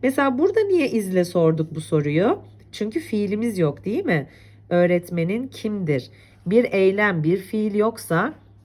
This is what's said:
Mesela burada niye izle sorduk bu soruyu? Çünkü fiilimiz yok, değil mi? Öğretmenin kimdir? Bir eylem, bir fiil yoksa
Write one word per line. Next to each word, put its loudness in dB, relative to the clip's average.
Mesela 0
burada 2
niye 2
izle 0
sorduk 0
bu -8
soruyu? 0
Çünkü -4
fiilimiz -2
yok, 0
değil -2
mi? 0
Öğretmenin 0
kimdir? -4
Bir 4
eylem, 2
bir 2
fiil -4
yoksa 0